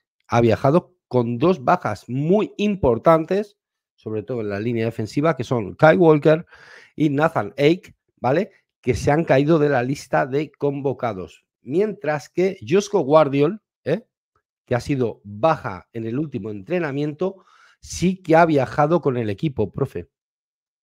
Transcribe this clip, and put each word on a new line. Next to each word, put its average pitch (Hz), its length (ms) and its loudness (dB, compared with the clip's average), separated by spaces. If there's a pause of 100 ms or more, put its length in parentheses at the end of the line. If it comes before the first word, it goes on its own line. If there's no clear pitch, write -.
(260)
ha 117 140 2
viajado 135 540 2 (120)
con 120 320 -2
dos 151 240 0
bajas 120 460 -2
muy 156 480 0
importantes, 170 1040 0 (380)
sobre 110 260 -8
todo 120 180 -8
en 104 80 -8
la 101 120 -6
línea 113 260 -2
defensiva, 143 500 -2
que 120 80 -8
son 101 300 -4
Kyle 160 240 6
Walker 156 480 4 (500)
y 151 140 0
Nathan 139 380 -2 (100)
Ake, 156 360 0 (240)
¿vale? 147 320 -2 (300)
Que 120 140 -2
se 143 160 0
han 156 160 2
caído 147 320 4
de 147 100 2
la 131 140 0
lista 147 420 -2
de 139 280 -4
convocados. 127 920 -6 (180)
Mientras 151 680 -4
que 185 260 -2 (100)
Josko 190 340 0
Guardiol, 143 600 2 (240)
¿eh? 180 220 -4 (580)
Que 127 100 -4
ha 117 60 -2
sido 127 440 -4
baja 104 680 -4
en 113 140 -8
el 117 120 -6
último 123 320 -8
entrenamiento, 147 920 -6 (360)
sí 185 420 -4
que 156 140 2
ha 170 100 6
viajado 151 560 0
con 123 160 -2
el 110 100 -2
equipo, 107 420 -4
profe. - 380 -8 (760)